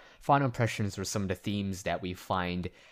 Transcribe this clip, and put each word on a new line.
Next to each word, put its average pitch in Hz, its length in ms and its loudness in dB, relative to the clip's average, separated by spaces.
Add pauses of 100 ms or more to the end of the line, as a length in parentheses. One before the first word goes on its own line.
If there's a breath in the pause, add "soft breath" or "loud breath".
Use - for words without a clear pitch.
(200 loud breath)
final 143 260 4
impressions 113 520 0
or 98 60 -4
some 101 180 0
of 95 60 0
the 92 60 0
themes 98 480 -2
that 85 180 -2
we 90 140 -4
find 90 560 -2 (220 loud breath)